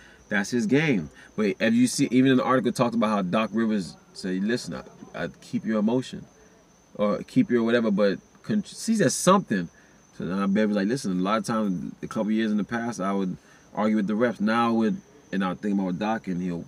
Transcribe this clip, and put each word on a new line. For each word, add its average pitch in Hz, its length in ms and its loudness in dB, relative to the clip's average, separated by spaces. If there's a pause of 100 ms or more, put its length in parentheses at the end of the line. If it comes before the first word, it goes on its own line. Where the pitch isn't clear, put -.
(300)
that's 101 200 -2
his 120 160 0
game. 123 460 2 (240)
But 104 240 0
if 113 160 2
you 123 120 6
see, 135 220 0
even 131 220 6
in 127 60 6
the 110 60 2
article, 123 280 2
talked 120 240 0
about 107 140 2
how 104 120 0
Doc 104 320 0
Rivers 107 420 0 (180)
said, 92 300 -4
"Listen, 113 320 -2 (400)
I, 82 80 -8
I 87 40 -4 (140)
keep - 240 -6
your 110 140 0
emotion, 120 460 -2 (720)
or 104 280 0
keep - 280 2
your 120 120 4
whatever," 113 280 2
but 98 280 2 (240)
con-, 104 200 -2
he - 320 -4
said 143 160 0
something. 135 560 2 (500)
So - 80 -10
now 95 220 -2
Beverly's 104 300 2
like, 98 100 0
"Listen, 107 320 -2
a - 20 0
lot 104 180 0
of 101 60 -6
times, 98 460 -2 (100)
a - 60 -10
couple 107 240 -2
years 110 200 0
in 104 60 2
the 101 60 0
past, 117 380 -6
I 98 100 -2
would 95 240 -2 (400)
argue 107 220 0
with 98 100 0
the 107 60 -2
refs. 113 260 0
Now 117 300 2
I - 20 2
would," 110 300 0 (320)
and 98 100 0
I'll 90 120 -2
think 101 240 -2
about 92 200 -2
Doc, 107 280 -4
and 90 140 -4
he'll 85 260 -6